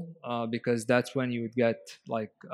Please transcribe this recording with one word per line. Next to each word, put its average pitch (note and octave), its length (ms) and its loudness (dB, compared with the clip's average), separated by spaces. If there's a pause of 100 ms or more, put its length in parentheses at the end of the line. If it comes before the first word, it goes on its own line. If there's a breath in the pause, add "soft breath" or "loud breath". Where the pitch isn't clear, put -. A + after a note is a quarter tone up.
(240)
uh, A#2+ 240 -2
because A#2 380 0
that's B2 280 4
when B2+ 180 0
you A#2 120 -2
would A2+ 100 -6
get, A#2 240 4 (300)
like, A2 240 -4 (220)